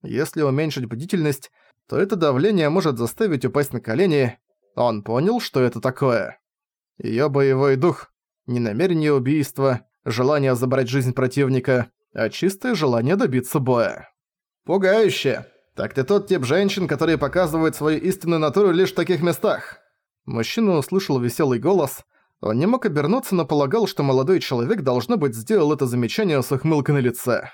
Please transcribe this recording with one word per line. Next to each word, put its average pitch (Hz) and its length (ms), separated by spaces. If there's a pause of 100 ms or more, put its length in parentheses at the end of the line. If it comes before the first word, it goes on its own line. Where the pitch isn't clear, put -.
Если 147 380
уменьшить 139 440
бдительность, 147 640 (360)
то - 100
это 196 180
давление 160 540
может 160 280
заставить 131 460
упасть 139 300
на 120 80
колени. 139 580 (360)
Он 113 280
понял, 156 380
что - 200
это 120 200
такое. 120 580 (580)
Ее 117 320
боевой 135 460
дух. 160 380 (320)
Не 120 140
намерение 151 540
убийства, 135 680 (240)
желание 131 500
забрать 127 320
жизнь 127 260
противника, 127 800 (220)
а 110 160
чистое 196 440
желание 139 440
добиться 143 420
боя. 120 500 (560)
«Пугающе! 190 800 (300)
Так 104 180
ты 135 100
тот 202 240
тип 180 180
женщин, 185 420
которые 160 300
показывают 156 580
свою 151 240
истинную 170 400
натуру 175 320
лишь 175 200
в - 40
таких 175 260
местах!» 170 580 (460)
Мужчина 165 520
услышал 151 420
веселый 120 400
голос. 160 440 (380)
Он 110 160
не 151 100
мог 247 180
обернуться, 170 480
но 170 120
полагал, 151 420
что - 160
молодой 139 360
человек, 139 420
должно 131 360
быть, 143 160
сделал 151 400
это 143 140
замечание 123 560
с - 80
ухмылкой 147 440
на 143 40
лице. 120 540